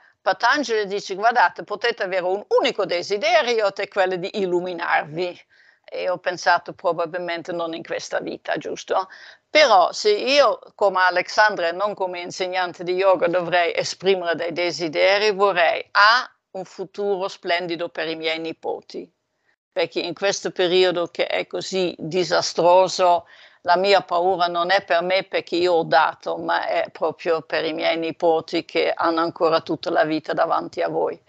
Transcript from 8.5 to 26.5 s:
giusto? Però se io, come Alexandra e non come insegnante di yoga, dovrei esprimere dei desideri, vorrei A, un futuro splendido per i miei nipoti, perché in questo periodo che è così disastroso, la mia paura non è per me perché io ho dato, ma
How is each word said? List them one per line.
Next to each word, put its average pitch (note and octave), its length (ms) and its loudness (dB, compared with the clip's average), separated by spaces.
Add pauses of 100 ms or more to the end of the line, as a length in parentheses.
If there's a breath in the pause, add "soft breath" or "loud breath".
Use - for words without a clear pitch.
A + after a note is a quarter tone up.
giusto? - 500 -4 (400 loud breath)
Però A#3 440 6
se - 180 0
io, A3+ 480 2 (160)
come F#3+ 260 2
Alexandra F3+ 680 2
e E3+ 40 -2
non G3 220 -2
come F3+ 260 -6
insegnante F3+ 640 -6
di F3+ 80 -2
yoga, F#3 340 4
dovrei E3+ 480 0
esprimere F3+ 600 0
dei E3 180 -6
desideri, F3 800 0
vorrei F3+ 520 2 (100)
A, A3+ 380 4 (200)
un F#3+ 160 -10
futuro G3 600 -4
splendido F3 640 -4
per D#3+ 180 -6
i D#3+ 100 -6
miei D#3+ 220 -4
nipoti, - 720 -10 (640)
perché F3 280 -2
in B3 120 -6
questo G3 380 -2
periodo F3+ 560 2
che - 200 -4
è F3+ 200 -4
così F3+ 520 -4
disastroso, F3 1300 2 (420 loud breath)
la A#3 100 4
mia D4+ 240 4
paura F3 460 0
non F3 240 -2
è G3 140 2
per E3+ 180 2
me F#3 220 0
perché - 320 -4
io F3 160 2
ho E3 100 2
dato, D#3+ 540 0
ma E3+ 320 -4